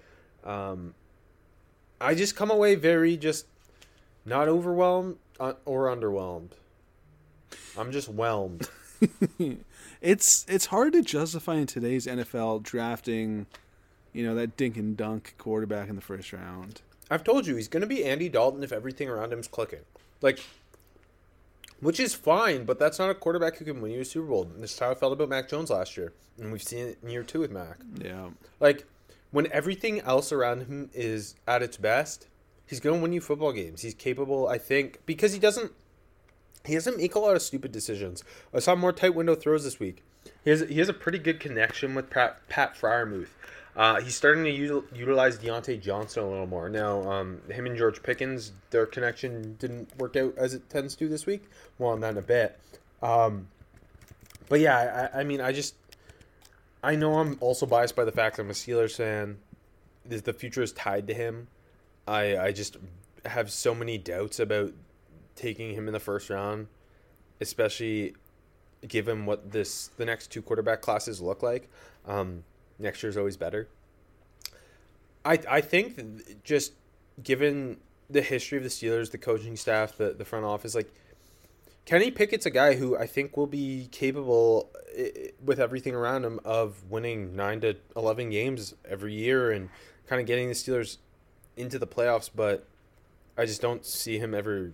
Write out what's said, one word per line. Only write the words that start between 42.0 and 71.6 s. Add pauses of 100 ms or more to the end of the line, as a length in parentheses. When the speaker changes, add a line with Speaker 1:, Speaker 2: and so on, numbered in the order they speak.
Speaker 1:
Pat,
Pat
Freiermuth. (460)
Uh,
he's
starting
to
util-, (100)
utilize
Deontay
Johnson
a
little
more.
Now,
um, (100)
him
and
George
Pickens, (160)
their
connection
didn't (100)
work
out
as
it
tends
to
this
week. (340)
More
on
that
in
a
bit. (420)
Um, (1000)
but
yeah,
I,
I
mean,
I
just, (1080)
I
know
I'm
also
biased
by
the
fact
that
I'm
a
Steelers
fan. (680)
The,
the
future
is
tied
to
him. (580)
I,
I
just (480)
have
so
many
doubts
about (640)
taking
him
in
the
first
round, (760)
especially (720)
given
what
this,
the
next
two
quarterback
classes
look
like. (360)